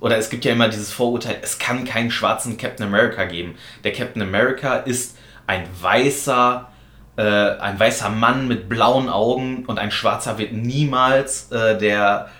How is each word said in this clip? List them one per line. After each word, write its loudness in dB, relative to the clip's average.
oder 2
es -2
gibt -6
ja 2
immer 4
dieses -6
Vorurteil, -2
es -8
kann -4
keinen -2
schwarzen -2
Captain -6
America 2
geben. -8
Der -2
Captain -6
America 0
ist -6
ein -2
weißer, 2
äh, 0
ein 2
weißer 2
Mann 2
mit -4
blauen 2
Augen 0
und -4
ein -4
Schwarzer -2
wird -4
niemals, 0
äh, 4
der, 2